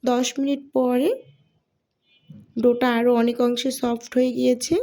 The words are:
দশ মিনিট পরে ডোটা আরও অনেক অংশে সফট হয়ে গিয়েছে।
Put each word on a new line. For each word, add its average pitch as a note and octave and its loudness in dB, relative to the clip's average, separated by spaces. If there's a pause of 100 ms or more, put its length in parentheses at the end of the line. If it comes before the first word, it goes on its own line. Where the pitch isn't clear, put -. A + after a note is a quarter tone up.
দশ B3 2
মিনিট C#4 -2 (120)
পরে B3+ 2 (1500)
ডোটা A#3+ 2
আরও A#3+ 2
অনেক A#3 0
অংশে A#3+ -2
সফট A#3 -4
হয়ে B3+ 2
গিয়েছে। B3+ 0